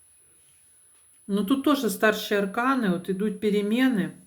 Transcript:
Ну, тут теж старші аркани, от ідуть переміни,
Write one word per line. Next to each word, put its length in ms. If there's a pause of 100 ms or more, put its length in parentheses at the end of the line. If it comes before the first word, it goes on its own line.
(1300)
Ну, 160
тут 200
теж 280
старші 420
аркани, 560
от 180
ідуть 320
переміни, 680 (160)